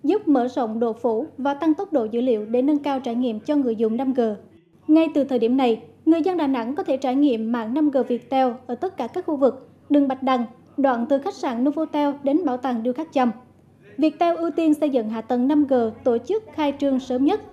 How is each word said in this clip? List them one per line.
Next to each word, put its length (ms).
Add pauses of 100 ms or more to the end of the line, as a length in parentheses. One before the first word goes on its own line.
giúp 240
mở 200
rộng 320
độ 140
phủ 320 (120)
và 160
tăng 200
tốc 200
độ 180
dữ 100
liệu 240
để 160
nâng 160
cao 220
trải 160
nghiệm 240
cho 160
người 200
dùng 220
năm 160
G. 80 (680)
Ngay 260
từ 100
thời 160
điểm 180
này, 240 (240)
người 160
dân 160
Đà 100
Nẵng 280
có 80
thể 140
trải 180
nghiệm 360
mạng 220
năm 160
G 80 (100)
Viettel 400 (200)
ở 80
tất 220
cả 100
các 180
khu 100
vực, 340 (200)
đường 180
Bạch 160
Đằng, 220 (320)
đoạn 320
từ 80
khách 180
sạn 280
Novotel 460 (140)
đến 220
bảo 120
tàng 260
điêu 100
khắc 200
Chăm. 180 (680)
Viettel 380
ưu 160
tiên 220
xây 160
dựng 200
hạ 120
tầng 260
năm 180
G, 80 (300)
tổ 140
chức 260 (100)
khai 260
trương 200
sớm 260
nhất 160 (120)